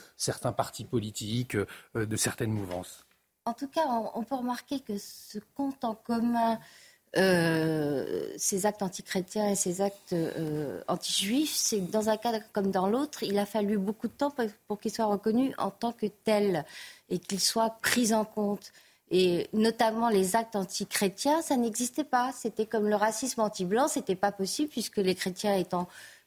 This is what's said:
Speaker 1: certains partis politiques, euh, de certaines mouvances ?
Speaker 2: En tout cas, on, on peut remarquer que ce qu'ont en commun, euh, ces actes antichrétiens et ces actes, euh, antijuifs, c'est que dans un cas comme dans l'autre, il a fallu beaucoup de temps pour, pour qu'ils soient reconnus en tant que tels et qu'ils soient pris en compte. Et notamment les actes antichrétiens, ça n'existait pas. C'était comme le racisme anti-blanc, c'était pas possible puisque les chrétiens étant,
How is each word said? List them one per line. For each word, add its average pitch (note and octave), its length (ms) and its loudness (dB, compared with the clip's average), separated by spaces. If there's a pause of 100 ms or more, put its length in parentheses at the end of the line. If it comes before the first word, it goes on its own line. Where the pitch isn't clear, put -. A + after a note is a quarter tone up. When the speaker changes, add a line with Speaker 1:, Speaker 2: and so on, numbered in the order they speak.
(180)
Speaker 1:
certains - 340 -2
partis - 320 -4
politiques, A2+ 720 -4
euh, G2+ 100 0 (300)
de A2 220 -2
certaines G#2+ 340 -2
mouvances ? F#2 540 -6 (400)
Speaker 2:
En A#3 80 -2
tout C#4 160 -10
cas, D#4+ 180 0
on, A#3 280 -2
on A#3 80 -4
peut C4+ 120 -4
remarquer B3 460 -4
que G#3 160 -6
ce - 420 -14 (160)
qu'ont C#4 260 -2
en A3+ 140 -2
commun, A#3 640 0 (560)
euh, D#3+ 1200 2
ces G3 300 0
actes G#3 160 0
antichrétiens G3 680 -2
et G3+ 60 2
ces F#3 240 0
actes, G3 320 -2
euh, D3+ 800 -2
antijuifs, A3+ 640 0
c'est - 220 0
que F3+ 120 0
dans G#3+ 200 2
un G#3+ 80 2
cas A3 240 0 (100)
comme G3 180 0
dans F#3+ 180 2
l'autre, C4+ 360 0
il G3+ 160 0
a G3+ 60 2
fallu G#3 320 0
beaucoup G#3 320 -2
de - 40 -12
temps C#4+ 180 0
pour, A#3+ 140 -2 (220)
pour G#3 140 -4
qu'ils G#3+ 100 -4
soient A3+ 140 0
reconnus A3 520 2
en G3 140 -2
tant A#3 220 -4
que - 140 -2 (180)
tels G3+ 400 2 (440)
et F#3 80 0
qu'ils F#3+ 220 -4
soient A3+ 420 2
pris A3+ 320 2
en G#3+ 120 2
compte. G#3 480 -4 (400)
Et F3 380 4
notamment A3+ 560 2
les F#3+ 300 4
actes A3+ 180 -2
antichrétiens, G3+ 840 0
ça D4 160 0
n'existait A#3+ 480 -2
pas. B3+ 260 0
C'était A3 340 -4
comme G#3 220 0
le G#3 80 4
racisme A3 460 0
anti-blanc, G#3 480 2
c'était G#3 260 -2
pas G3+ 160 0
possible G3+ 380 -4
puisque - 260 -8
les F#3 200 2
chrétiens G3 420 0
étant, F3+ 320 -2 (360)